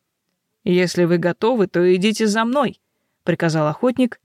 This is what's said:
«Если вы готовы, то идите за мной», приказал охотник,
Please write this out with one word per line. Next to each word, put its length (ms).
«Если 400
вы 140
готовы, 480
то 280
идите 320
за 200
мной», 340
приказал 440
охотник, 560